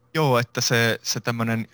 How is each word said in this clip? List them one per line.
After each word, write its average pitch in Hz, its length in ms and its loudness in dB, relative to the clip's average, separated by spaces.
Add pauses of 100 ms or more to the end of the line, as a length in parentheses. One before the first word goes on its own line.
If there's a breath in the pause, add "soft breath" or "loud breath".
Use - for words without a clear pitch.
(140)
Joo, 139 260 2
että 123 220 -4
se, 117 420 2
se - 160 -6
tämmönen 113 540 -4